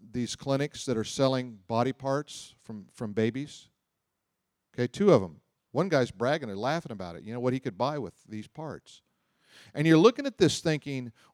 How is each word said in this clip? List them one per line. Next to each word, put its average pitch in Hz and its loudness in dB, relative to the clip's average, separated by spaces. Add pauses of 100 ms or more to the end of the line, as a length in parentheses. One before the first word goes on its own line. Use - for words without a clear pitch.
(120)
these 120 -4
clinics 139 -4
that 127 -2
are 110 -2
selling 127 -2
body 120 0
parts - -6
from, 104 -14
from 110 -10
babies? 113 -4 (1040)
Okay, 123 -2
two 202 2
of 123 8
'em. 80 -10 (320)
One 175 -2
guy's 131 2
bragging 135 -2
and 98 -8
laughing 139 -4
about 90 -10
it, - -16
you 107 -12
know, 123 -8
what 123 0
he 131 -4
could 101 -6
buy 139 -2
with 98 -8 (120)
these 107 -12
parts. - -14 (720)
And 147 0
you're 160 8
looking 240 6
at 277 -4
this 165 4
thinking, 139 -4 (220)